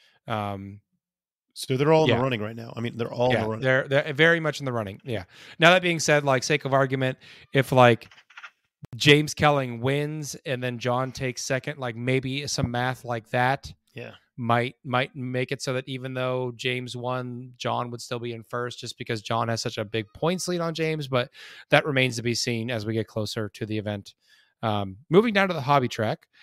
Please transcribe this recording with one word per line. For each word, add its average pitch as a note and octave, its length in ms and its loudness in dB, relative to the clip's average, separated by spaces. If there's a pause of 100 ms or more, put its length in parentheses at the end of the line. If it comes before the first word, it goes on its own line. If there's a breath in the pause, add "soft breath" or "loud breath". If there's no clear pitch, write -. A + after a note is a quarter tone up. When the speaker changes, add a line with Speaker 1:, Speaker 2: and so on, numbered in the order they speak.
(280 soft breath)
Speaker 1:
Um, G2+ 500 -6 (760)
Speaker 2:
So - 220 -2
they're D3 160 4
all D#3 120 6
in C3+ 60 6
Speaker 1:
yeah. A2+ 80 4
Speaker 2:
the B2 40 0
running B2+ 180 0
right G#2+ 140 -6
now. A#2 220 -12
I A#2+ 40 -6
mean, A#2+ 160 -4
they're A#2 160 -4
all B2 200 2
Speaker 1:
Yeah, A2+ 60 4
Speaker 2:
in A2 40 0
the A2 60 -2
running. A2 160 -4
Speaker 1:
they're, C3 240 2
they're C#3+ 260 0
very E3 240 4
much D#3 220 -4
in C#3+ 40 -8
the C3 80 -4
running. G#2 300 -6
Yeah. G#2 220 -6 (340 loud breath)
Now, D#3+ 120 10
that F#3 120 8
being E3+ 160 0
said, D3 240 4
like, C3+ 220 2
sake D3+ 200 0
of C3 80 -2
argument, C3 460 2 (340 loud breath)
if, C3+ 200 2
like, B2 360 8 (880)
James D3 380 6
Kelling C3+ 460 0
wins D3 560 -4 (100)
and B2+ 160 -4
then B2 160 -4
John B2 320 -2
takes B2+ 320 -6
second, C#3+ 360 -6
like, B2 180 -8
maybe C3 500 -2
some C3 240 -2
math B2 340 -4
like A#2+ 260 -6
that B2+ 420 0 (220)
Speaker 2:
Yeah. A#2+ 180 -14 (240)
Speaker 1:
might, A#2+ 480 -2
might B2+ 320 -2
make B2+ 340 -6
it C3 100 -6
so C#3 120 -4
that B2+ 160 -6
even C3 260 -10
though B2+ 400 -4
James B2 420 -6
won, B2 600 -8
John A#2+ 320 -4
would A#2+ 100 -10
still A#2+ 200 -8
be A#2+ 120 -8
in A2+ 120 -14
first B2 340 -8
just A#2 180 -12
because A#2 240 -6
John A2+ 280 -2
has A2+ 120 -2
such - 180 -6
a A2 60 -4
big G#2+ 300 -4
points E3+ 320 -2
lead F3+ 140 -2
on E3 140 -4
James, D#3 340 -4
but B2+ 220 0 (400 loud breath)
that D3+ 140 6
remains C3 320 2
to A#2 60 -6
be A#2+ 120 0
seen A#2 360 -4
as G#2+ 160 -4
we A2 80 -2
get A2 140 -2
closer G#2+ 400 -6
to - 180 -10
the G#2+ 120 -4
event. G2+ 360 -8 (480 soft breath)
Um, G2+ 360 -2 (120)
moving G#3 240 6
down G3 140 2
to F3+ 60 -4
the D#3 60 -6
hobby C3 280 2
track, A2+ 400 -4 (140 soft breath)